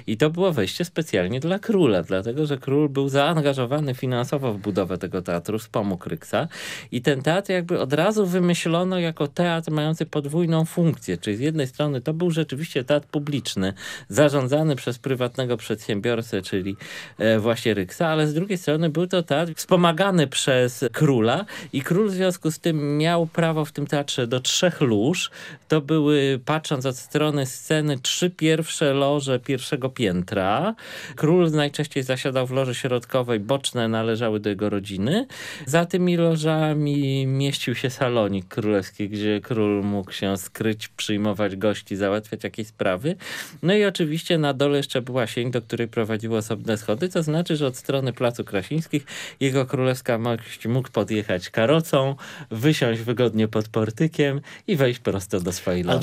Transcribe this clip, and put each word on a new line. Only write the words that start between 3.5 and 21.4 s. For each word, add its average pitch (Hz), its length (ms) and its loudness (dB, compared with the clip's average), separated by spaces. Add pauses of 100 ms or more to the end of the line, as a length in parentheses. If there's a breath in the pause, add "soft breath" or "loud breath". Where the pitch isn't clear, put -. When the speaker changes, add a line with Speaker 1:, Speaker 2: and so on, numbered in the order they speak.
Speaker 1:
finansowo 127 580 -2
w 104 60 -4
budowę 92 400 -2
tego 90 240 -4
teatru, 90 360 -4
wspomógł 101 500 -4
Ryksa. - 400 -2 (440 loud breath)
I 127 100 -4
ten 135 200 0
teatr 175 300 0
jakby 175 280 0
od 131 120 -2
razu 196 340 2
wymyślono 175 720 0
jako 160 300 -2
teatr 165 420 0
mający 156 360 0
podwójną 160 580 0
funkcję, 156 540 0
czyli 104 180 -2
z 110 40 -6
jednej 151 260 0
strony 139 340 -2
to 156 140 -4
był 175 160 0
rzeczywiście 156 540 -2
teatr 147 220 2
publiczny, 143 680 -2 (360 loud breath)
zarządzany 143 680 4
przez 127 220 -6
prywatnego 123 580 -2
przedsiębiorcę, 113 840 -2
czyli, 95 340 -4 (420 loud breath)
e, 110 200 6
właśnie 113 360 2
Ryksa, 101 340 0
ale 156 180 2
z 147 80 -2
drugiej 185 240 -2
strony 160 320 0
był 160 160 0
to 180 160 0
teatr 160 320 0
wspomagany 175 720 4
przez 127 640 2
króla 135 520 4 (280 loud breath)